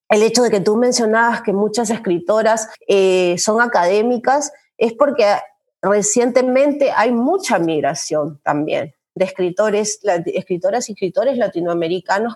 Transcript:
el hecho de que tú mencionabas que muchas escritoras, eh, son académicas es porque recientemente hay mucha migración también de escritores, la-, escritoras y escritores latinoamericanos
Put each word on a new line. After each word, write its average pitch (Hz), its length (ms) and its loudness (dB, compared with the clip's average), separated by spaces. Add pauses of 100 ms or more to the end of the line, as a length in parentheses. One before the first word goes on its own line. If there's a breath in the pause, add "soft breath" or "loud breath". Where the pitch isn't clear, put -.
el 214 140 4
hecho 226 180 2
de 233 80 2
que 202 120 0
tú 214 140 2
mencionabas 233 680 0
que 202 100 -2
muchas 208 380 -2
escritoras, 214 760 0 (200 loud breath)
eh, 185 500 4
son 220 240 0
académicas 233 880 0 (240 loud breath)
es 226 180 0
porque 269 320 2 (580)
recientemente 254 1120 2
hay 226 160 2
mucha 247 480 0
migración 151 840 -2
también 147 520 -4 (200)
de 185 100 0
escritores, 208 760 -2
la-, 175 240 0
escritoras 185 600 -4
y 208 40 -10
escritores 214 440 -2
latinoamericanos 180 1000 -4